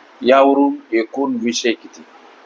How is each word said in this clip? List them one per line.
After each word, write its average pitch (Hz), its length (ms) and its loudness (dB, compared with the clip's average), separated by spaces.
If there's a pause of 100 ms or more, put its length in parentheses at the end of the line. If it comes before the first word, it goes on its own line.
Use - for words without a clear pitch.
(220)
यावरून 139 760 2
एकूण 131 460 -4
विषय 117 300 -4
किती? - 320 -14 (420)